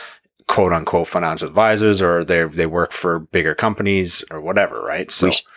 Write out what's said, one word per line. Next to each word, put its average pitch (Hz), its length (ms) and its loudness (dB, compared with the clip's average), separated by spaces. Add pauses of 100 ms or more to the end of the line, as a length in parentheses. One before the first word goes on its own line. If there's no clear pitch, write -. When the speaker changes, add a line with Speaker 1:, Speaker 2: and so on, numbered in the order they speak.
(480)
Speaker 1:
quote 92 260 2
unquote 82 340 0
financial 82 400 -2
advisors 104 540 4
or 87 220 2
they, 85 220 2
they 82 200 -2
work 82 260 0
for 85 280 -2
bigger 80 340 -2
companies 101 800 0
or 78 100 -12
whatever, 80 400 0
right? - 300 -6
So - 160 0
Speaker 2:
We, 90 60 0
sh-, - 100 -2 (140)